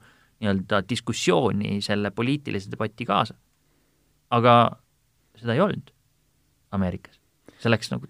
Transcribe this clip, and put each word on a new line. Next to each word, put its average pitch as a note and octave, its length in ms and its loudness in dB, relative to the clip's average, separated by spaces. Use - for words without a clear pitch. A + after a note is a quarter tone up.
nii-öelda G2 500 0
diskussiooni G#2+ 920 0
selle G#2 320 -2
poliitilise A2+ 580 -4
debati A2 360 -8
kaasa. G2 280 0
Aga A#2+ 220 8
seda A#2 160 -2
ei D#3 80 4
olnud - 280 -4
Ameerikas. F#2 400 -4
See A#2 140 -2
läks - 180 0
nagu B2+ 200 -8